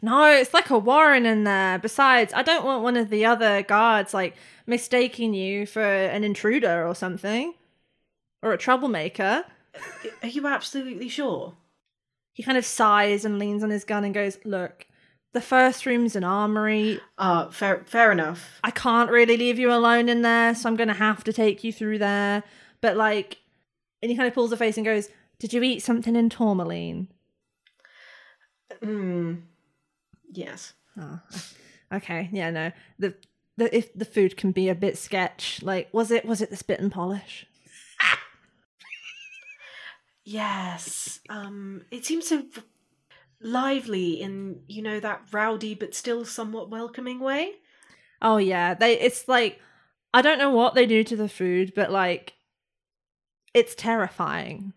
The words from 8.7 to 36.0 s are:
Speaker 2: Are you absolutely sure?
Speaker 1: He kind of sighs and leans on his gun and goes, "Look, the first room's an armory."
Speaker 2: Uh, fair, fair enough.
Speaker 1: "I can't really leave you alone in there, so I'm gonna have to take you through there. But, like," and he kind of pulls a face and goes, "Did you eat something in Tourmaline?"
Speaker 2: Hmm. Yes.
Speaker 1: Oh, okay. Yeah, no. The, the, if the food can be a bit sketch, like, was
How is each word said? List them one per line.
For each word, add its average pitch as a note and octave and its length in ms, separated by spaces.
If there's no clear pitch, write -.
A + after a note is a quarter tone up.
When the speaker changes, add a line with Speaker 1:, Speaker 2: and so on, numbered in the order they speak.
Speaker 2:
Are A#3 60
you C#4 180
absolutely C4 600
sure? - 480
Speaker 1:
He A3 120
kind C4 120
of B3 80
sighs G#3 600
and G#3 160
leans G#3 240
on G#3+ 60
his G#3 140
gun G#3 200
and G3+ 100
goes, G3+ 300
"Look, F#3 420
the A#3+ 80
first B3+ 440
room's A#3+ 300
an G3 80
armory." G#3+ 800
Speaker 2:
Uh, F3 320
fair, G3 360
fair A#3 260
enough. E3+ 500
Speaker 1:
"I A3+ 80
can't A#3 400
really A#3 260
leave A#3+ 220
you B3 140
alone A#3 360
in A#3 140
there, A#3 320
so A#3 140
I'm A3+ 80
gonna A3 180
have G#3+ 300
to A3 80
take G#3+ 320
you A3+ 80
through G#3+ 260
there. G3+ 460
But, G3 160
like," G#3+ 420
and A#3 120
he A#3+ 40
kind B3 120
of A#3+ 60
pulls A#3 180
a A#3 40
face A3 200
and G#3+ 100
goes, G#3+ 220
"Did A3+ 120
you A#3+ 120
eat C4 180
something A#3 320
in A#3 160
Tourmaline?" E3+ 800
Speaker 2:
Hmm. F3+ 540
Yes. - 440
Speaker 1:
Oh, D#3 220
okay. F#3 400
Yeah, F3+ 180
no. E3 200
The, G3 160
the, A3+ 200
if A3+ 160
the G3+ 120
food F#3+ 320
can F#3+ 160
be F#3 160
a F#3 80
bit F#3+ 220
sketch, - 640
like, F#3 280
was A3+ 200